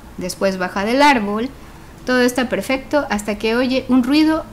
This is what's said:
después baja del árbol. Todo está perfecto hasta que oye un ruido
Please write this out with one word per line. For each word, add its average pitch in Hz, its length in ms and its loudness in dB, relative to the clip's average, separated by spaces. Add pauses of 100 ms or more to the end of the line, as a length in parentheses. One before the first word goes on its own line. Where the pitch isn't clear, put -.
(160)
después 185 420 -2
baja 185 260 -4
del 247 180 2
árbol. 233 460 2 (560)
Todo 254 160 2
está 247 280 2
perfecto 269 600 -2
hasta 208 280 -4
que 220 180 0
oye 254 320 0
un 254 140 4
ruido 311 500 2